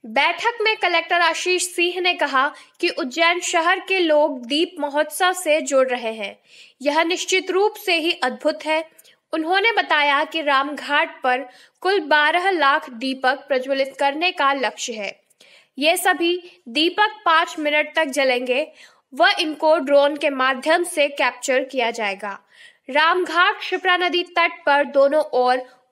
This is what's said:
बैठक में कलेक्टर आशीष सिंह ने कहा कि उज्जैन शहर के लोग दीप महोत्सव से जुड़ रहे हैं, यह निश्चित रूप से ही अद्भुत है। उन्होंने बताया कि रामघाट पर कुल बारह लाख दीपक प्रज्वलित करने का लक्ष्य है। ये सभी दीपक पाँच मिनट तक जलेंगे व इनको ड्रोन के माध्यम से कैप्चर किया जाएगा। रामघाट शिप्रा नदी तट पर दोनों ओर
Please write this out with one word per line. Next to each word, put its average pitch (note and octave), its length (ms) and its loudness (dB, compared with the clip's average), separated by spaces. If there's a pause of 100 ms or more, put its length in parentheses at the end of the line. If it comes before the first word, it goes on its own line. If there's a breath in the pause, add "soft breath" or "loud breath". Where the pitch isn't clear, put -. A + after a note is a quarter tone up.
बैठक E4+ 540 -2
में G#4+ 160 0
कलेक्टर F4 440 0
आशीष F4 420 0
सिंह F4+ 380 -2
ने F4+ 140 0
कहा C#4+ 400 0 (260 loud breath)
कि F4 80 0
उज्जैन E4 520 0
शहर F4 380 0
के F#4+ 200 -2
लोग D4 480 2
दीप D4+ 340 -2
महोत्सव D4+ 520 0
से D#4+ 280 0
जुड़ C4+ 280 2
रहे A#3+ 240 -4
हैं, G#3 260 -12 (440 loud breath)
यह D4 200 0
निश्चित F4+ 480 -2
रूप G4+ 240 2
से F#4 220 -2
ही E4 160 -2
अद्भुत D#4 540 -2
है। D#4+ 340 -4 (320 soft breath)
उन्होंने F#4 400 0
बताया D4+ 520 2
कि D#4 180 -6
रामघाट C#4+ 800 -2
पर B3+ 160 0 (420 loud breath)
कुल F#4+ 200 0
बारह D4+ 500 2
लाख D4+ 400 2
दीपक C4 480 -2 (100)
प्रज्वलित C4+ 500 -2
करने D4+ 320 0
का C#4 220 0
लक्ष्य A#3+ 400 -4
है। G3+ 280 -10 (580 soft breath)
ये D#4 180 2
सभी F4 720 -2
दीपक F4 560 0
पाँच E4+ 340 2
मिनट D4 380 -2
तक D#4+ 80 2
जलेंगे C4 680 -2 (420 loud breath)
व D#4 120 4 (140)
इनको D#4 380 2
ड्रोन C#4+ 380 4
के D4 140 -2
माध्यम C4+ 540 0
से D4 240 0
कैप्चर C4+ 560 -2
किया B3+ 260 -4
जाएगा। G3+ 480 -8 (520 loud breath)
रामघाट F4 720 2
शिप्रा F#4 360 0
नदी F4 260 0
तट E4+ 440 -2
पर C#4+ 180 4
दोनों C#4 380 2
ओर B3+ 400 0 (300 loud breath)